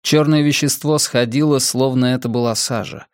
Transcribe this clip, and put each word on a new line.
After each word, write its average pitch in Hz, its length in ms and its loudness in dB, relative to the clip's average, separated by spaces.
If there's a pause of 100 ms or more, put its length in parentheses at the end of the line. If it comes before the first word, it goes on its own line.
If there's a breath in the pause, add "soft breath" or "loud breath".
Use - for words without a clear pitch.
Чёрное 151 400 2
вещество 147 560 0
сходило, 135 600 0
словно 127 480 0
это 127 220 -2
была 120 260 -2
сажа. 101 600 -6